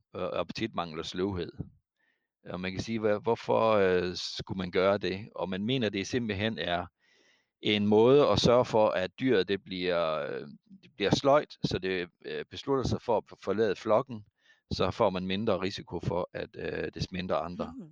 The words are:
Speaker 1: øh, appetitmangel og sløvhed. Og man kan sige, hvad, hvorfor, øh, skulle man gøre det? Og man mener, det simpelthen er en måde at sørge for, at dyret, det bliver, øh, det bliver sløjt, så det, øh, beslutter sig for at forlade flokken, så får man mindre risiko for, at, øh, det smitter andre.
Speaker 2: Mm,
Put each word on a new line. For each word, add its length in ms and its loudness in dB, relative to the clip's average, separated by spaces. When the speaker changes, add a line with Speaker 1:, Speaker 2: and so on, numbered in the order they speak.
Speaker 1:
øh, 60 -6
appetitmangel 680 -6
og 60 -8
sløvhed. 460 -4
Og 140 -8
man 120 -6
kan 100 -6
sige, 180 -4
hvad, 200 2
hvorfor, 520 0
øh, 440 2
skulle 420 -8
man 140 -4
gøre 260 4
det? 380 -6
Og 140 -6
man 160 -4
mener, 240 0
det 180 -4
simpelthen 520 -2
er 260 -2
en 260 2
måde 400 8
at 120 4
sørge 260 6
for, 240 4
at 300 -2
dyret, 280 2
det 160 -2
bliver, 540 0
øh, 300 -6
det 120 -20
bliver 200 2
sløjt, 480 2
så 160 -2
det, 300 -2
øh, 260 -6
beslutter 320 -2
sig 180 -2
for 160 0
at 60 -2
forlade 320 0
flokken, 500 0
så 200 0
får 180 2
man 180 -2
mindre 340 0
risiko 380 -6
for, 340 -4
at, 220 -8
øh, 380 -6
det 100 -8
smitter 320 -4
andre. 420 -6
Speaker 2:
Mm, 140 -16